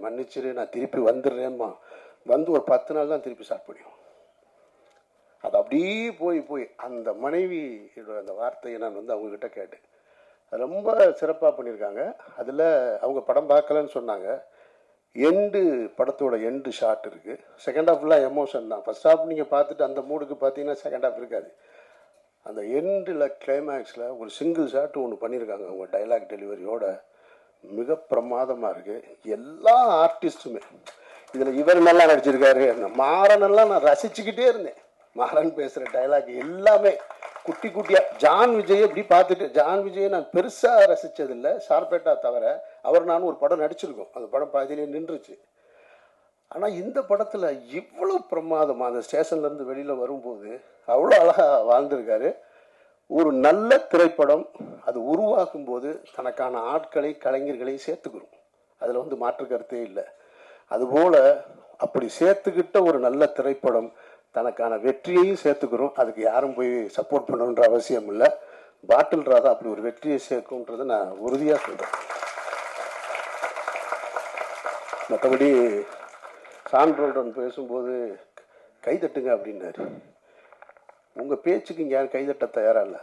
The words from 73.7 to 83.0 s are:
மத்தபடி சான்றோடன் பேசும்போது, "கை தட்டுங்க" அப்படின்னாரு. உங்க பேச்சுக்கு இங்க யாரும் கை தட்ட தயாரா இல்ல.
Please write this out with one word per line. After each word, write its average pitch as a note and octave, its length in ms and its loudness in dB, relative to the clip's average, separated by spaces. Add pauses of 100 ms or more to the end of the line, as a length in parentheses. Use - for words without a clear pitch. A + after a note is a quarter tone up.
மத்தபடி C3 760 2 (840)
சான்றோடன் C#3 640 0
பேசும்போது, B2 840 -8 (640)
"கை C#3+ 160 -2
தட்டுங்க" B2+ 360 -4
அப்படின்னாரு. G2+ 540 -8 (1300)
உங்க C3+ 220 -6
பேச்சுக்கு E3 480 -4
இங்க C3+ 120 -2
யாரும் C3+ 140 0
கை C3+ 160 -6
தட்ட C#3 200 -4
தயாரா A2+ 360 2
இல்ல. F#2+ 220 -6